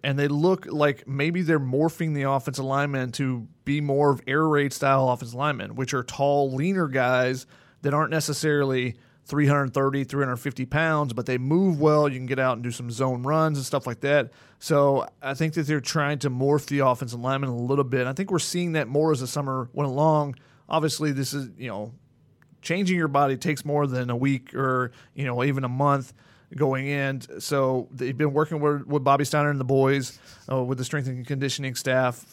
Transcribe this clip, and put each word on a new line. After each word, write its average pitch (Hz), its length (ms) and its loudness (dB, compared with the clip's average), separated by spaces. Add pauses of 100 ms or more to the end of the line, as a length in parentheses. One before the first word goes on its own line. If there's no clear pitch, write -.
And 139 160 -2
they 143 80 2
look 170 420 2
like 147 380 0
maybe 151 340 -2
they're 160 160 2
morphing 151 560 0
the 143 100 -2
offensive 135 420 -2
linemen 135 480 -2
to 127 340 -2 (160)
be 143 160 0
more 143 300 2
of 135 180 2
air 147 180 2
raid 143 280 2
style 135 340 2
offensive 120 280 -2
linemen, 127 400 -4
which 131 180 -4
are 127 100 0
tall, 143 500 0
leaner 165 360 0
guys 127 560 2 (380)
that 143 100 0
aren't 147 180 0
necessarily 143 840 0 (260)
three 147 240 2
hundred 143 260 2
thirty, 135 300 2
three 143 200 -2
hundred 127 120 -2
fifty 131 300 -6
pounds, 151 480 0
but 117 120 -4
they 127 140 -2
move 160 400 2
well. 151 280 6
You 127 120 -2
can 127 80 -8
get 131 100 -2
out 131 160 2
and 117 100 -6
do 123 60 -4
some 120 220 -8
zone 123 320 -2
runs 156 340 2
and 135 80 -4
stuff 135 220 -4
like 120 140 -6
that. 139 300 2 (280)
So 143 480 2 (140)
I 135 120 -6
think 156 220 -2
that 165 80 0
they're 143 180 0
trying 147 380 -2
to 139 100 -2
morph 135 380 2
the 143 120 0
offensive 123 400 0
lineman 135 300 -2
a 120 60 -4
little 127 280 0
bit. 127 240 0
I 131 60 -4
think 190 160 -6
we're 185 100 2
seeing 175 340 -4
that 147 140 0
more 151 240 2
as 131 100 0
the 127 60 -6
summer 131 460 -4
went 143 160 -2
along. 147 460 2 (340)
Obviously, 156 420 0
this 135 220 -4
is, 139 240 -6
you 123 120 -12
know, 107 240 -10 (680)
changing 180 360 0
your 160 100 2
body 139 280 2
takes 147 300 -4
more 147 220 0
than 127 240 -2
a 123 40 0
week 131 380 0
or, 127 380 0 (240)
you 139 100 -4
know, 123 180 -2
even 135 200 0
a 123 60 -2
month 139 440 0 (420)
going 135 320 0
in. 139 340 -2 (180)
So 131 520 0
they've 127 260 -4
been 147 140 2
working 156 280 0
with, 147 280 0
with 143 160 0
Bobby 139 220 4
Steiner 147 240 2
and 143 100 -2
the 131 60 -2
boys, 135 520 2 (320)
uh, 131 140 -2
with 127 140 -4
the 127 80 -4
strength 139 220 -4
and 127 200 -8
conditioning 135 480 -4
staff 127 400 2 (180)